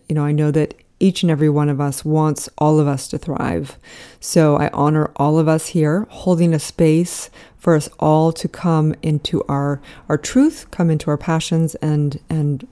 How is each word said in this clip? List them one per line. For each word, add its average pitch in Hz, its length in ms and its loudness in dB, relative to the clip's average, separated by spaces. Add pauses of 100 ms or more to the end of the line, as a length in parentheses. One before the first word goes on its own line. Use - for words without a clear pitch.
you 156 60 -4
know, 147 100 0
I 147 60 -2
know 151 220 0
that 151 220 0 (260)
each 190 240 2
and 170 80 2
every 151 160 2
one 147 200 2
of 143 120 -2
us 143 240 -4
wants 156 520 0
all 156 220 4
of 143 80 2
us 139 220 -4
to 139 100 -6
thrive. 147 640 -6 (400)
So 151 380 2
I 180 100 0
honor 151 480 0
all 151 240 2
of 156 80 2
us 160 180 0
here, 165 420 0
holding 170 460 0
a 147 60 0
space 165 680 0 (280)
for 165 160 2
us 151 140 0 (100)
all 156 360 4
to - 120 -10
come 156 560 0
into 151 460 -2
our, 143 340 -2 (260)
our 151 80 0
truth, - 540 0
come 170 180 0
into 156 220 0
our 147 80 0
passions, 160 580 -2
and, 147 440 -2 (100)
and 147 420 -2